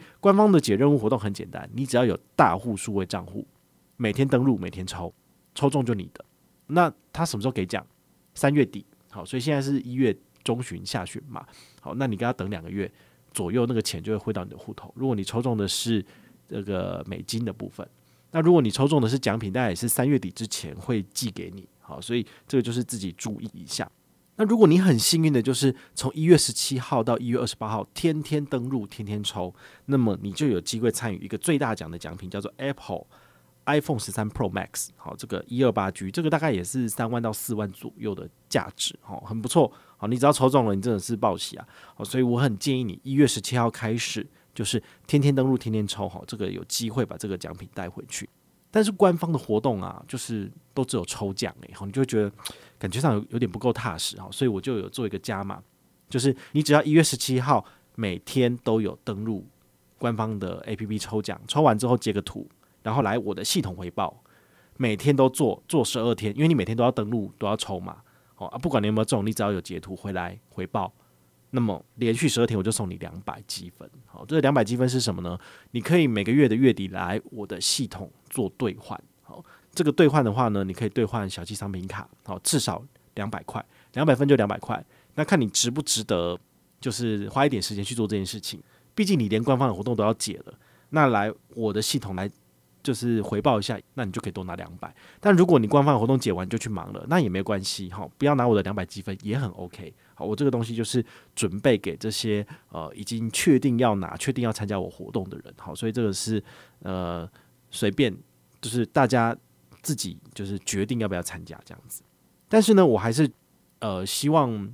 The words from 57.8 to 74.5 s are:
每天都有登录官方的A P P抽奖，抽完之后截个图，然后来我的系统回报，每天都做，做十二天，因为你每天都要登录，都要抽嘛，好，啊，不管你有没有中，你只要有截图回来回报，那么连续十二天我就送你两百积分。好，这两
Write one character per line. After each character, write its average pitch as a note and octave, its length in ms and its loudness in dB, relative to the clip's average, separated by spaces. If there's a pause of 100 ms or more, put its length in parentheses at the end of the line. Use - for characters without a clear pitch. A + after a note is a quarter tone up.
每 G2 240 -2
天 B2 400 2
都 A2+ 200 0
有 G2+ 240 -2
登 G#2 220 -8
录 G#2 220 -6 (500)
官 A#2 180 -2
方 A2 240 -4
的 F2+ 280 -8
A A2 100 -6
P A2 100 -8
P G#2 120 -4
抽 G#2+ 240 -4
奖， - 260 -8
抽 D3 140 2
完 A#2+ 160 6
之 B2 80 -2
后 B2 100 4
截 A#2 160 -2
个 G2+ 80 0
图， - 260 -10 (360)
然 A2 120 -4
后 C#3 60 2
来 A2 180 0
我 G2+ 160 -4
的 F2+ 80 -8
系 - 200 0
统 F#2+ 120 -4
回 F2+ 160 -10
报， - 320 -6 (540)
每 A#2 180 0
天 C3+ 220 2
都 C3 140 6
做， B2 360 -2
做 D3+ 160 2
十 A#2+ 160 -2
二 A2+ 160 2
天， G#2 220 -4
因 C#3+ 60 0
为 D#3 40 4
你 E3 80 6
每 A#2+ 80 2
天 A2 140 -2
都 A#2+ 80 4
要 B2 60 6
登 G#2+ 180 -2
录， G#2+ 300 -4
都 G#2+ 80 -4
要 G#2 100 0
抽 G2 240 -6
嘛， F2+ 220 -14 (320)
好， - 140 -12
啊， - 100 -10
不 C3 100 -4
管 B2 140 2
你 G#2 60 0
有 G#2+ 40 2
没 G#2+ 80 2
有 A2 60 4
中， G#2 180 -2
你 A2 80 -2
只 A2 100 -4
要 G#2 80 0
有 G2 80 -2
截 F2 220 -8
图 F#2+ 160 -12
回 G2+ 160 -10
来 F2+ 260 -6 (120)
回 F#2 160 -8
报， F#2+ 260 -4 (580)
那 B2+ 80 -2
么 G#2+ 240 0 (120)
连 A2+ 200 0
续 D3 140 0
十 A#2 100 0
二 A#2 80 4
天 A2+ 100 0
我 F#2+ 60 0
就 G2+ 80 0
送 G#2 180 -4
你 F2+ 100 -8
两 E2+ 240 -12
百 D2 240 -10
积 F#2+ 240 -12
分。 - 200 -20 (140)
好， - 220 -20
这 D3+ 140 2
两 C3+ 120 6